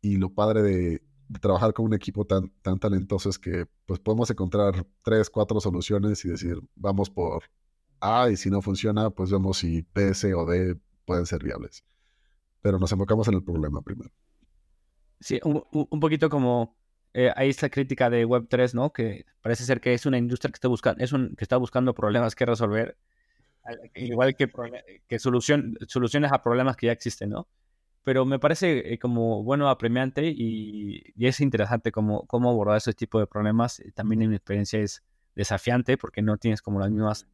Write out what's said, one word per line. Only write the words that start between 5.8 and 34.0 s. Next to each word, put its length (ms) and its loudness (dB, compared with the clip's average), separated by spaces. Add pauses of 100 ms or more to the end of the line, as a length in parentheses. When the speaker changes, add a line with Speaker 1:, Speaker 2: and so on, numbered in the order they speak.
Speaker 1:
y 40 -4
decir, 320 -6 (160)
"Vamos 340 -2
por 320 -4 (560)
A", 320 2
y 60 2
si 120 -4
no 140 2
funciona, 480 0
pues 220 -2
vemos 260 0
si 260 -2 (100)
B, 200 2
C 200 0
o 100 0
D 340 0 (280)
pueden 200 0
ser 160 -6
viables. 400 -10 (800)
Pero 180 2
nos 140 0
enfocamos 340 2
en 80 2
el 80 0
problema 400 -4
primero. 300 -12 (1040)
Speaker 2:
Sí, 240 -4
un, 300 0
un, 180 -2
un 80 -4
poquito 320 2
como, 460 0 (360)
eh, 220 4
hay 140 2
esta 200 -2
crítica 400 0
de 160 2
web 240 2
tres, 260 2
¿no? 180 0
Que 320 -6 (160)
parece 240 -2
ser 160 0
que 120 2
es 140 0
una 120 2
industria 340 -2
que 40 -18
está 120 -2
busca-, 300 2
es 140 -2
un, 220 -2
que 80 -8
está 140 0
buscando 380 0
problemas 420 0
que 100 0
resolver, 500 0 (680)
al, 320 -16
igual 400 0
que 100 0
prole-, 640 -12
que 100 -4
solución, 580 2 (120)
soluciones 420 0
a 140 2
problemas 320 2
que 100 -2
ya 60 4
existen, 380 -6
¿no? 180 -8 (580)
Pero 180 4
me 140 0
parece, 560 0
eh, 60 -10
como, 420 0
bueno, 260 0
apremiante 600 0
y, 880 -6
y 100 0
es 140 0
interesante 500 0
cómo, 380 0
cómo 220 2
abordar 260 4
ese 160 -2
tipo 260 -2
de 80 2
problemas. 540 0
Eh, 100 -18
también 320 0